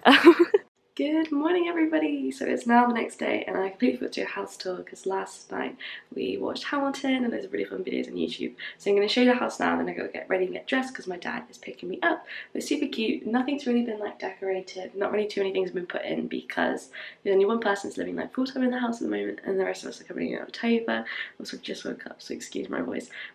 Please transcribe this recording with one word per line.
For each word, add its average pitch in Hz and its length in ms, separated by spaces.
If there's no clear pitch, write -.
<laughs> 247 60
Good 311 340
morning, 339 380
everybody! 311 640
So - 140
it's - 200
now 240 220
the 240 60
next - 240
day - 280
and 185 120
I 190 100
completely 247 300
forgot - 160
to 196 80
do 190 40
a 190 40
house 196 260
tour 185 220
'cause 180 280
last 190 460
night 254 240
we - 240
watched - 260
Hamilton 269 640
and 226 80
there's 196 180
really 196 140
fun - 180
videos 64 240
on 64 60
YouTube. 80 420
So - 120
I'm 202 60
gonna 202 140
show 254 100
you 247 80
the 247 80
house - 240
now 175 180
and 175 120
then 180 40
I - 40
go - 100
get - 220
ready 185 160
and 180 80
get - 140
dressed 262 280
'cause 196 100
my 180 120
dad - 320
is - 80
picking - 320
me 190 120
up. - 240
But - 60
it's - 100
super 294 180
cute. - 400
Nothing's 254 400
really 240 140
been, 220 180
like, 208 200
decorated. 190 760
Not 196 160
really 208 160
too 208 140
many 190 100
things 190 160
have 175 80
been 180 100
put - 200
in - 220
because - 640
there's 196 100
only 196 120
one 226 140
person's 208 380
living, 180 180
like, - 180
full 262 120
time 262 180
in 247 80
the 254 80
house 233 220
at - 80
the 208 80
moment 202 260
and 190 160
the 185 60
rest 185 180
of - 60
us - 100
are - 60
coming - 260
in - 80
October. 233 640
Also - 200
just - 260
woke - 220
up, - 160
so - 120
excuse - 360
my - 100
voice. - 300